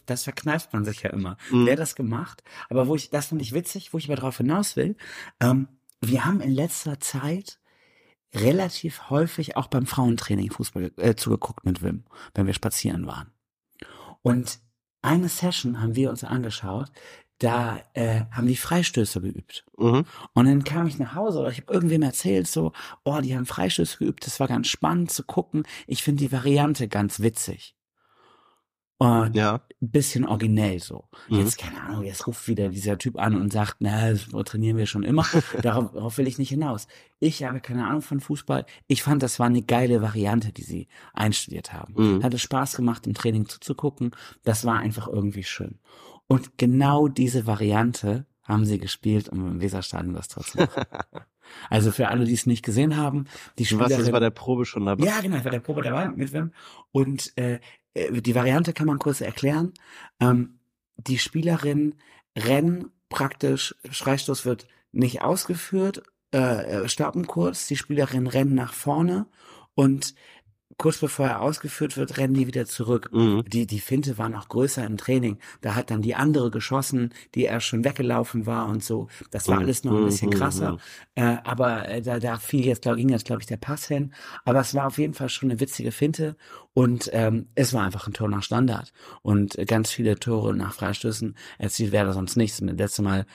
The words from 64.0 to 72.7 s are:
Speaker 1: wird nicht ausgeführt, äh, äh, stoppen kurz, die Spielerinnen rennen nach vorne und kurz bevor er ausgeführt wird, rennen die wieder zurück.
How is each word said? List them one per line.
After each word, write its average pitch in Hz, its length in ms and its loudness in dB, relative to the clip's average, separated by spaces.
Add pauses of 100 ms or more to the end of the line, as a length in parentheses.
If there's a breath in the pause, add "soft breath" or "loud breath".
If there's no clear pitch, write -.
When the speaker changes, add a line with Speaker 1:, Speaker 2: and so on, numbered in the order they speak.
Speaker 1:
wird 123 200 -2 (260 soft breath)
nicht 123 300 0
ausgeführt, 190 800 -2 (320)
äh, 110 500 0
äh, 123 40 -2
stoppen 160 380 -2
kurz, 170 400 -2
die 143 100 -2
Spielerinnen 131 500 0
rennen 135 280 4
nach 127 180 0
vorne 175 540 0 (480 loud breath)
und 139 400 4 (640 loud breath)
kurz 160 220 2
bevor 139 280 0
er 113 140 -2
ausgeführt 147 560 -4
wird, 143 220 -4
rennen 135 160 2
die 131 140 2
wieder 123 180 -2
zurück. 117 460 0